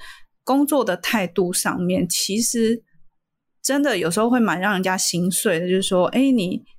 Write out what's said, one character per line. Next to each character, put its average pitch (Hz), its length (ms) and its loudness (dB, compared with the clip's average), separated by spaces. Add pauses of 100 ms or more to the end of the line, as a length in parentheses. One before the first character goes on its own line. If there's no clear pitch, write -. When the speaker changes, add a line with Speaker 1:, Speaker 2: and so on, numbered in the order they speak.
(440)
Speaker 1:
工 277 220 2
作 277 180 0
的 180 120 0
态 185 300 -2
度 180 260 0
上 - 280 -2
面， 185 220 0
Speaker 2:
嗯 - 20 0
哼。 170 40 -4
Speaker 1:
其 202 340 -2
实 226 400 0 (800)
真 277 200 0
的 262 140 2
有 165 140 -2
时 180 80 -2
候 220 100 2
会 247 120 2
蛮 180 200 0
让 202 120 0
人 185 100 -2
家 185 140 0
心 180 340 -2
碎 175 300 0
的， 180 80 -2
就 185 60 2
是 190 80 2
说， 180 240 2
哎， 269 240 2
你， 190 340 0 (140)